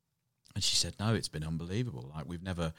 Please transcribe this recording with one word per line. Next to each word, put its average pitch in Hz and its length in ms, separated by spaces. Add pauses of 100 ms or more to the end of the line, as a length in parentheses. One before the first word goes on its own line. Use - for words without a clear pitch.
(540)
And 101 100
she - 120
said, 85 240
"No, 107 160
it's 90 120
been 78 160
unbelievable. 82 720
Like, 80 120
we've 85 160
never, 85 360